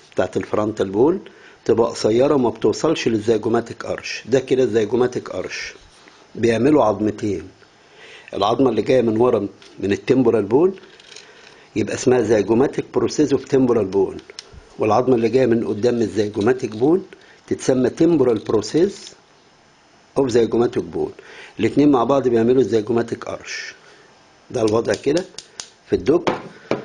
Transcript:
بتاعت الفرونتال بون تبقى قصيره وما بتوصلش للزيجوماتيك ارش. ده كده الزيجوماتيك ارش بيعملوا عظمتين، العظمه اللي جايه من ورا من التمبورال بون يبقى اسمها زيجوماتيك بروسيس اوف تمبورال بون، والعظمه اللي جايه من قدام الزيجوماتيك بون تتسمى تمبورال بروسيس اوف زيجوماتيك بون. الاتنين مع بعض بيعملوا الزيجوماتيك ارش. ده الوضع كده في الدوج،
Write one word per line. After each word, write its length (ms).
بتاعت 240
الفرونتال 520
بون 340
تبقى 240
قصيره 440
وما 160
بتوصلش 580
للزيجوماتيك 800
ارش. 400
ده 140
كده 240
الزيجوماتيك 640
ارش 440
بيعملوا 480
عظمتين، 600
العظمه 360
اللي 120
جايه 200
من 160
ورا 300
من 120
التمبورال 520
بون 320
يبقى 200
اسمها 260
زيجوماتيك 720
بروسيس 380
اوف 140
تمبورال 400
بون، 320
والعظمه 360
اللي 140
جايه 160
من 220
قدام 340
الزيجوماتيك 720
بون 300
تتسمى 420
تمبورال 500
بروسيس 720
اوف 120
زيجوماتيك 540
بون. 280
الاتنين 320
مع 120
بعض 240
بيعملوا 340
الزيجوماتيك 680
ارش. 460
ده 100
الوضع 320
كده 320
في 60
الدوج، 280